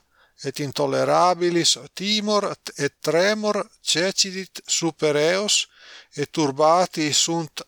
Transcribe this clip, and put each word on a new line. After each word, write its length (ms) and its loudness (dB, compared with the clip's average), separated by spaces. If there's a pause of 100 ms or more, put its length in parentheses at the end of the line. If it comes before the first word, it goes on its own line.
(440)
et 140 -8
intolerabilis 1200 2 (160)
timor 500 0 (320)
et 240 -4
tremor 560 0 (260)
cecidit 840 -2
super 500 0
eos, 520 2 (480)
et 160 -6
turbati 800 2
sunt 560 -2